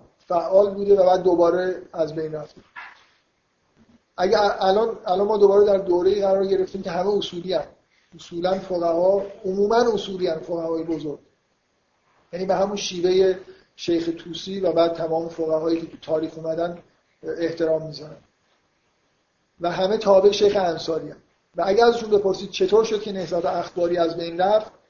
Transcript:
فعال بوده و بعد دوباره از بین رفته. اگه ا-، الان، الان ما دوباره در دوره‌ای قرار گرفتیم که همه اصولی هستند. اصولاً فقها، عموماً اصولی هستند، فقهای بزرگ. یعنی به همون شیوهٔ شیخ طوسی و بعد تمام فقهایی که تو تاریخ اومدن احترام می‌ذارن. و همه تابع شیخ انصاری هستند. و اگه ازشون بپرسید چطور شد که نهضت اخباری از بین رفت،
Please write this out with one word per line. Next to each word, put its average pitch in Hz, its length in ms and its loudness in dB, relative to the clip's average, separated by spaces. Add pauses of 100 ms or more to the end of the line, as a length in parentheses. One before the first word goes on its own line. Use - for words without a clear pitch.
(180)
فعال 190 560 2
بوده 202 200 2
و 190 120 6
بعد 180 160 4
دوباره 175 600 2 (100)
از 156 220 -4
بین 156 180 -8
رفته. 151 280 -12 (1600)
اگه 196 220 2
ا-، 202 300 2
الان، 220 380 2
الان 196 200 0
ما 214 100 0
دوباره 202 300 6
در 196 120 4
دوره‌ای 185 420 0
قرار 196 260 2
گرفتیم 190 360 -2
که 185 80 -10
همه 185 240 -2
اصولی 180 380 -6
هستند. 156 220 -4 (400)
اصولاً 175 400 -4
فقها، 185 680 0 (220)
عموماً 202 320 0
اصولی 202 500 0
هستند، 160 160 -4
فقهای 165 400 -6
بزرگ. 151 360 -8 (1160)
یعنی 185 140 -6
به 185 80 2
همون 196 220 -2
شیوهٔ 185 640 0 (380)
شیخ 165 320 -4
طوسی 175 520 -8
و 180 120 0
بعد 165 200 2
تمام 165 360 -6
فقهایی 165 520 -4
که 165 60 -12
تو - 160 -18
تاریخ 160 360 -6
اومدن 165 400 -6 (440)
احترام 160 640 -2
می‌ذارن. 147 300 -16 (1400)
و 170 100 -2
همه 190 260 0
تابع 202 360 6
شیخ 202 240 2
انصاری 160 520 -4
هستند. - 140 -20 (340)
و 170 100 -2
اگه 208 180 4
ازشون 233 260 2
بپرسید 196 400 0
چطور 202 340 2
شد 214 160 -2
که 208 120 -8
نهضت 175 320 -4
اخباری 175 520 -2
از 165 200 0
بین 170 240 -6
رفت، 208 320 0 (180)